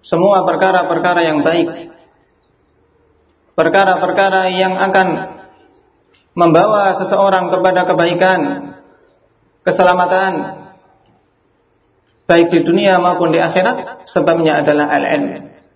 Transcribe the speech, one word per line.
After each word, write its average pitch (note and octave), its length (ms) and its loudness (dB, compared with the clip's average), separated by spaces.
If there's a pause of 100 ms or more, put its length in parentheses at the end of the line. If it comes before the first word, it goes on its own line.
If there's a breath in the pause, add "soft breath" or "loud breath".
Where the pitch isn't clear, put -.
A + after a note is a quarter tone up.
semua F#3+ 400 2
perkara-perkara F3 800 0
yang D#3 200 0
baik, E3 480 -4 (1600)
perkara-perkara F#3 1000 0
yang F#3 220 -2
akan F#3+ 320 0 (1300)
membawa F#3 640 2
seseorang F#3+ 500 0
kepada F3+ 380 0
kebaikan, F3 520 2 (1300)
keselamatan, F#3 680 2 (2000)
baik E3+ 260 2
di E3 100 4
dunia F#3 380 2
maupun F3 320 0
di E3 80 2
akhirat, - 680 -4
sebabnya D#3+ 540 0
adalah D3 320 0
al-ilm. C#3+ 540 -4 (280)